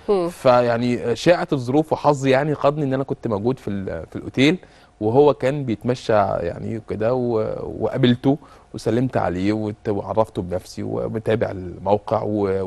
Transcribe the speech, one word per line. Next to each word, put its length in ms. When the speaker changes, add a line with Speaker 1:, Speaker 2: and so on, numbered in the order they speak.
Speaker 1:
مم. 200
Speaker 2:
فيعني 880
شاءت 360
الظروف 400
وحظي 380
يعني 220
قادني 320
إن 100
أنا 100
كنت 240
موجود 300
في 120
ال-، 400
في 60
الأوتيل، 420
وهو 340
كان 300
بيتمشى 480
يعني 800
كده 240
و-، 640
وقابلته 580
وسلمت 420
عليه 360
وت-، 360
وعرفته 540
بنفسي 400
ومتابع 680
الموقع 720
و-، 440